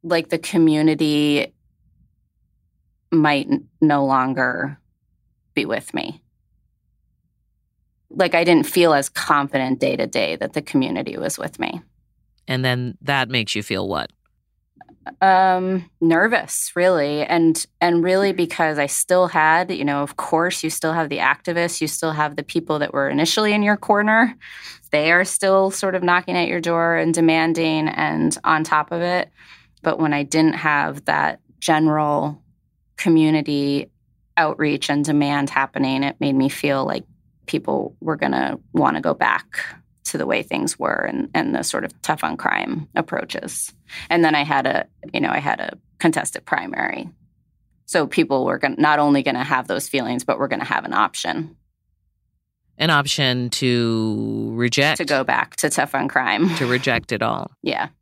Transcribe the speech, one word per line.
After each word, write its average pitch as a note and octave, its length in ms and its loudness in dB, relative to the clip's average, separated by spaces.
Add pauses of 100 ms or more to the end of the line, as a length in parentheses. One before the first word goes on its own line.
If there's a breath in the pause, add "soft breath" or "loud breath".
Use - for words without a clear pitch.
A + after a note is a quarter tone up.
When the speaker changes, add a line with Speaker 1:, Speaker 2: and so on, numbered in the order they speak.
Speaker 1:
Like E3 280 -2
the E3 80 0
community D3+ 1160 2 (1600)
might D3+ 360 2
n-, C#3 200 -2 (120)
no D3 240 4
longer C3 760 0 (760)
be - 100 -2
with - 300 -6
me. - 260 -8 (1900)
Like, F3 240 0
I E3+ 80 4
didn't E3 240 6
feel E3+ 280 4
as C#3 140 2
confident C3+ 720 0
day C3+ 160 0
to - 140 -2
day E2 260 -2
that - 200 -6
the D3 80 -4
community - 540 -2
was - 220 -6
with - 220 -10
me. - 200 -6 (680)
Speaker 2:
And B2+ 160 -2
then B2 380 -2
that C3 260 0
makes A#2+ 260 -2
you G#2 80 -4
feel F#2+ 240 -4
what? D#2 240 -4 (1120)
Speaker 1:
Um, F#3 680 2 (140)
nervous, F3 720 2
really. D3+ 480 2
And, E3 440 2 (140)
and E3+ 240 2
really F#3+ 280 2
because E3 460 0
I C#3+ 80 0
still F3+ 400 2
had, D#3+ 440 2
you - 140 -4
know, C#3+ 180 0
of - 160 -8
course, E3+ 440 -2
you D#3+ 60 -4
still D#3+ 240 -2
have E3 160 -2
the C#3 80 -4
activists, E3+ 640 0
you D#3 80 -2
still D#3+ 240 -4
have D3+ 240 -2
the D3 60 -6
people D#3+ 380 -2
that - 120 -2
were C#3 160 0
initially F#3 460 0
in G#3 80 2
your G#3 160 2
corner. A3 580 2 (540 loud breath)
They D3+ 200 2
are F3 140 6
still F#3+ 460 2
sort F#3+ 240 -2
of F3+ 80 0
knocking F3+ 340 2
at F3 120 2
your F3 120 0
door E3 360 2
and E3 180 2
demanding D#3+ 760 2
and D#3 560 0
on D#3 200 2
top D3+ 280 0
of E3+ 80 -4
it. F3 300 -2 (520 soft breath)
But D#3+ 160 -2
when D#3 140 2
I C#3+ 120 -2
didn't D#3+ 320 2
have D3 500 -2
that D3+ 340 0 (180)
general D3+ 840 0 (560)
community D3+ 920 2 (460)
outreach D3+ 540 0
and D3 140 2
demand C#3+ 440 0
happening, C3+ 540 -2
it - 180 -6
made C#3+ 140 0
me C3+ 160 2
feel C#3 340 -2
like - 200 -4 (420)
people - 540 -4
were D#3 160 -4
gonna - 420 -4 (160)
wanna D#2 260 0
go D#2 140 -2
back - 500 -2 (400)
to - 140 -6
the - 80 -2
way - 160 -2
things - 360 -4
were - 280 -2
and, - 280 -4
and - 200 0
the - 80 -2
sort - 220 -4
of - 160 -12
tough - 240 -2
on D#2 100 -4
crime - 600 -4
approaches. - 800 -6 (340 loud breath)
And E3+ 160 4
then D#3 100 4
I C#3+ 80 2
had C#3 240 0
a, - 200 0 (260)
you - 80 0
know, - 80 0
I - 100 0
had - 220 -2
a - 160 -8 (220)
contested - 480 -2
primary. - 640 -4 (760)
So D#3 220 0
people C3+ 400 0
were C3+ 100 -2
gon-, C#3 220 -2
not D3+ 200 4
only C#3+ 240 4
gonna C3 220 -2
have C#3 240 -2
those - 180 -4
feelings, B2 380 -4
but - 140 -2
we're C3+ 100 -4
gonna - 160 -4
have - 200 -2
an - 100 -8
option. - 600 -4 (1200)
Speaker 2:
An D#3+ 120 0
option C3+ 600 0
to A2 1040 -2
reject. B2 440 2
Speaker 1:
To F3 60 -4
go C3+ 200 0
back - 320 -2
to D3+ 140 -2
tough - 240 -2
on C3+ 140 -2
crime. C3+ 480 0
Speaker 2:
To C#3 100 -2
reject B2 460 -2
it G#2 100 -4
all. A2+ 280 -4 (120)
Speaker 1:
Yeah. - 260 -4 (140)